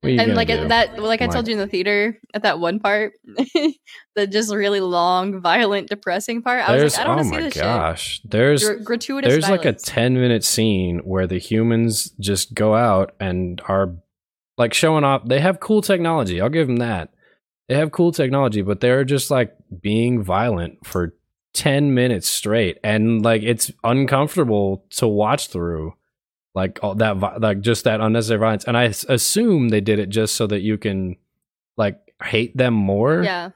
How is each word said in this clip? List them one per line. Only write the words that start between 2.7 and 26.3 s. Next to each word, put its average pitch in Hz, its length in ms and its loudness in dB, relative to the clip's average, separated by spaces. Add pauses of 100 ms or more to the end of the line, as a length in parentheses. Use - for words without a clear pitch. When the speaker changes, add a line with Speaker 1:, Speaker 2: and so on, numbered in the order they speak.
Speaker 2:
part, 208 400 -2
<laughs> - 60 -20 (880)
the 208 140 0
just 208 260 -2
really 202 260 0
long, 180 600 0
violent, 196 480 2
depressing 208 520 -4
part, 247 280 -2
I 123 40 4
was 127 80 4
Speaker 1:
There's, 147 140 2
Speaker 2:
like, - 60 -2
"I 233 40 -2
don't 294 80 0
Speaker 1:
oh - 120 0
Speaker 2:
wanna 107 60 0
Speaker 1:
my - 80 -4
Speaker 2:
see - 60 -4
this 302 100 -6
Speaker 1:
gosh. 85 640 -4
Speaker 2:
shit." 107 100 -16
Speaker 1:
There's, 135 380 2
Speaker 2:
Gr-, 208 60 0 (100)
gratuitous 240 480 -2
Speaker 1:
there's, 160 180 2
like, 185 100 2
a - 40 -10
Speaker 2:
violence. 143 180 -2
Speaker 1:
ten-minute 123 600 0
scene 92 560 0
where 92 260 -2
the 90 120 -4
humans 113 840 0
just 98 340 -2
go 107 220 2
out 101 420 2
and 90 480 -4
are, 95 300 0 (600)
like, 117 160 0
showing 156 300 2
off. 139 240 2
They 135 140 2
have 190 180 0
cool 214 240 2
technology. 160 580 0
I'll 104 80 0
give 151 200 0
them 123 80 0
that. 113 360 -4 (560)
They 127 60 -2
have 151 160 0
cool 170 220 2
technology, 131 500 0
but 98 180 -2
they're 127 240 2
just, 135 280 -2
like, 127 200 0 (280)
being 113 420 0
violent 95 640 -2
for 87 280 -4 (400)
ten 143 380 2
minutes 123 380 0
straight, 107 540 0
and, 110 400 2
like, 113 180 2
it's 110 300 -2 (100)
uncomfortable 127 1080 0
to - 180 0
watch 104 400 0
through. 85 460 -6 (600)